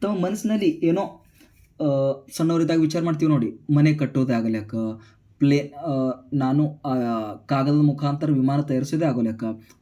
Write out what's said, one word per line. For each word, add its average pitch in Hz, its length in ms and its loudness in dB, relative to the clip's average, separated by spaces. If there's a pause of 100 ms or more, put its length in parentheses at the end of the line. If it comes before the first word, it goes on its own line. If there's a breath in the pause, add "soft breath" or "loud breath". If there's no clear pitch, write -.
ತಮ್ಮ 196 240 0
ಮನಸ್ಸಿನಲ್ಲಿ 208 440 0 (140)
ಏನೋ, 175 420 0 (560 soft breath)
ಆ, 156 40 0 (520)
ಸಣ್ಣವರಿದ್ದಾಗ 165 420 2
ವಿಚಾರ 160 240 0
ಮಾಡ್ತೀವಿ 160 280 0
ನೋಡಿ, 123 440 -2
ಮನೆ 151 180 6
ಕಟ್ಟೋದೇ 131 400 -2
ಆಗಲ್ಯಾಕ, 113 420 -2 (640 loud breath)
ಪ್ಲೇ-, 143 360 2
ಆ, 135 440 -2 (140)
ನಾನು, 143 520 0
ಆ, 143 40 -4 (460)
ಕಾಗದದ 143 460 0
ಮುಖಾಂತರ 147 500 0
ವಿಮಾನ 139 300 2
ತಯಾರಿಸೋದೇ 147 440 -2
ಆಗೋಲ್ಯಾಕ, 117 380 -2 (380 loud breath)